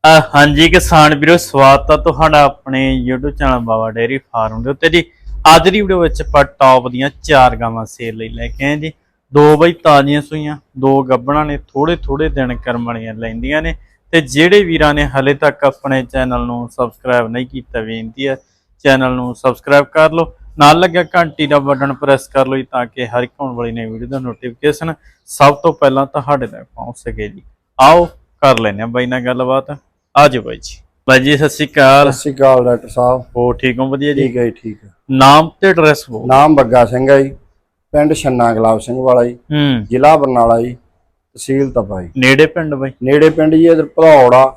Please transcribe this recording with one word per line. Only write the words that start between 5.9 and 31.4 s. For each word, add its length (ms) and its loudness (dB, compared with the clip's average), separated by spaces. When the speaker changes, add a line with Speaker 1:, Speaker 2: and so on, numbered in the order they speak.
Speaker 1:
ਵਿੱਚ 220 -2
ਆਪਾਂ 220 0
ਟੌਪ 460 2
ਦੀਆਂ 200 -4
ਚਾਰ 320 4
ਗਾਵਾਂ 300 -6
ਸੇਲ 300 -12
ਲਈ 140 -12
ਲੈ 180 -12
ਕੇ 180 -8
ਆਏ 120 -2
ਜੀ। 140 -10
ਦੋ 240 6
ਬਈ 160 2
ਤਾਜ਼ੀਆਂ 480 2
ਸੂਈਆਂ, 360 -10
ਦੋ 260 0
ਗੱਭਣਾਂ 420 -2
ਨੇ, 120 -8
ਥੋੜੇ 380 -4
ਥੋੜੇ 340 -6
ਦਿਨ 260 -4
ਕਰਮ 300 -8
ਵਾਲੀਆਂ 280 -10
ਲੈਂਦੀਆਂ 480 -8
ਨੇ। 140 -6
ਤੇ 100 2
ਜਿਹੜੇ 420 2
ਵੀਰਾਂ 300 0
ਨੇ 120 0
ਹਲੇ 280 -2
ਤੱਕ 300 -2
ਆਪਣੇ 400 -2
ਚੈਨਲ 420 -4
ਨੂੰ 240 -10
ਸਬਸਕ੍ਰਾਈਬ 580 -4
ਨਹੀਂ 200 -8
ਕੀਤਾ, 340 -12
ਬੇਨਤੀ 460 -10
ਹੈ 80 -4
ਚੈਨਲ 280 0
ਨੂੰ 240 -8
ਸਬਸਕ੍ਰਾਈਬ 500 0
ਕਰ 260 0
ਲਓ, 220 -4
ਨਾਲ 200 6
ਲੱਗਿਆ 240 0
ਘੰਟੀ 440 -2
ਦਾ 120 2
ਬਟਨ 340 -4
ਪ੍ਰੈਸ 340 -2
ਕਰ 200 -2
ਲਓ 100 -4
ਜੀ, 60 -6
ਤਾਂ 220 -6
ਕਿ 220 -10
ਹਰ 160 -4
ਇੱਕ 80 -10
ਆਉਣ 140 -10
ਵਾਲੀ 160 -8
ਨਵੀਂ 160 -10
ਵੀਡੀਓ 200 -14
ਦਾ 120 -8
ਨੋਟੀਫਿਕੇਸ਼ਨ 720 -8
ਸਭ 300 2
ਤੋਂ 180 -2
ਪਹਿਲਾਂ 320 0
ਤੁਹਾਡੇ 420 -6
ਤੱਕ 160 -18
ਪਹੁੰਚ 340 -18
ਸਕੇ 320 -12
ਜੀ। 120 -20
ਆਓ 240 2
ਕਰ 180 2
ਲੈਂਦੇ 220 -4
ਹਾਂ 60 -8
ਬਾਈ 180 -4
ਨਾਲ 160 -6
ਗੱਲਬਾਤ। 560 -4
ਆ 100 6
ਜਾਓ 160 -2
ਬਾਈ 140 -12
ਜੀ। 200 -18
ਬਾਈ 100 4
ਜੀ, 180 0
ਸਤਿ 120 0